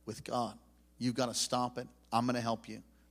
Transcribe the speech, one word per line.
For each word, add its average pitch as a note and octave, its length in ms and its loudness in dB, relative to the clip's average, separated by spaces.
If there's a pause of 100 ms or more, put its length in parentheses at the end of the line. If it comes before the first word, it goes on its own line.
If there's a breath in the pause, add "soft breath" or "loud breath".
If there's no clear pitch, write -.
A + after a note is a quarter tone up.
with - 180 -8
God. A#2+ 360 -2 (400)
You've A#2+ 160 0
gotta A#2+ 180 2
stop B2 460 0
it. B2 80 -6 (260)
I'm A#2+ 140 6
gonna B2 120 2
help A2+ 300 -2
you. A2 140 -12 (280 soft breath)